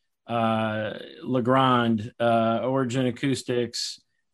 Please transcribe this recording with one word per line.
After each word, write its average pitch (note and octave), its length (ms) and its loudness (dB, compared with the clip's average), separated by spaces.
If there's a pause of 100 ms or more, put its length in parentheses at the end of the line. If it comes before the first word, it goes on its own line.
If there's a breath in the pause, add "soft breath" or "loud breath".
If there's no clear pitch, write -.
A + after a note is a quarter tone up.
(280)
uh, A2 640 -2 (320)
Legrand, B2 960 2
uh, A2+ 420 2
Origin C3 440 0
Acoustics, B2 960 -4 (340)